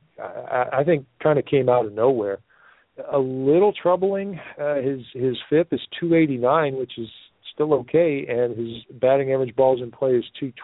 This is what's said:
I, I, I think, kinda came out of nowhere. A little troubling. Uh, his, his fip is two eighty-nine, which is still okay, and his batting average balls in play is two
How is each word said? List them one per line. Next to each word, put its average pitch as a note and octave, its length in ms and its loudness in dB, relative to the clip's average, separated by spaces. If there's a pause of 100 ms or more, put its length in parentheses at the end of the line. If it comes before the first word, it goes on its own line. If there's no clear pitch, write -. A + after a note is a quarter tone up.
(200)
I, A2 40 -10
I, B2 560 -4
I D3 40 0
think, D3 220 0 (160)
kinda D3+ 200 2
came C3 280 2
out A#2+ 160 4
of G#2 80 -12
nowhere. A2 460 0 (680)
A C#3 80 0
little C3+ 540 2
troubling. G3 680 -2 (220)
Uh, D3 140 -4
his, C3+ 260 -4 (140)
his B2 240 -2 (100)
fip E3 240 2
is C3 80 -2 (180)
two E3+ 160 0
eighty-nine, C#3 600 2
which B2+ 220 -8
is A2+ 100 -10 (460)
still D3+ 180 0
okay, C#3+ 560 0
and A#2+ 260 -2
his A#2 460 -10
batting C3+ 320 2
average C3 240 -2
balls C3 240 4
in A#2+ 100 -10
play C3 200 -2
is A#2+ 140 2 (140)
two C3+ 140 -8 (100)